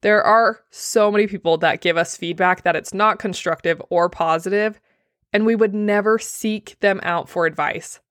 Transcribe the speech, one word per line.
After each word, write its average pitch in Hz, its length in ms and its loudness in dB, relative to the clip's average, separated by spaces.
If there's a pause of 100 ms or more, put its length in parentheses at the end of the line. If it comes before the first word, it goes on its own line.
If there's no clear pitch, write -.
There 208 200 4
are 220 380 4 (100)
so - 400 0
many 208 160 2
people 170 320 0
that 156 220 0
give 170 160 0
us 165 200 -2
feedback 180 460 -2
that 175 140 0
it's - 160 -8
not 208 260 0
constructive 170 680 -4
or 175 220 2
positive, 190 680 -2 (540)
and 214 140 2
we 226 100 2
would 208 180 2
never 208 440 0
seek - 640 -8
them 196 220 0
out 170 260 -4
for 170 180 -2
advice. 160 540 -6 (100)